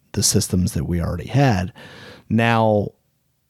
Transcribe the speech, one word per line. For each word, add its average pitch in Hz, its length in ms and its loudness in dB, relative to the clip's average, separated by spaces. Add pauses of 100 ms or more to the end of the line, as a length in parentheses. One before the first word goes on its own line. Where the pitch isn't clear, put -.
(120)
the 92 100 -2
systems 92 500 0
that 71 120 -4
we 87 180 -2
already 87 260 -6
had. 113 440 0 (580)
Now, 113 600 2 (580)